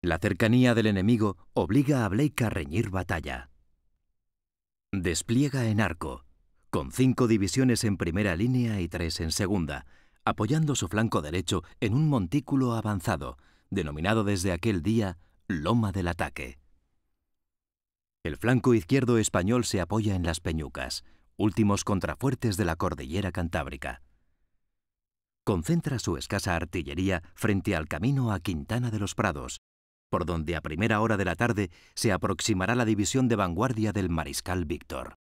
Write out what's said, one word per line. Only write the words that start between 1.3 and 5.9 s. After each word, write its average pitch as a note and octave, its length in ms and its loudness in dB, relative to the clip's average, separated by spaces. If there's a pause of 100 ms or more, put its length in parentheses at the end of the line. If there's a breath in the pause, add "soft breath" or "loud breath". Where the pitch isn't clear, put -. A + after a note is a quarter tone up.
obliga B2 500 2
a G2+ 40 0
Blake B2 360 0
a G#2+ 40 2
reñir F#2+ 400 -2
batalla. D#2+ 640 -6 (1400)
Despliega A#2 760 0
en A2 140 2
arco, E2 440 -4 (460)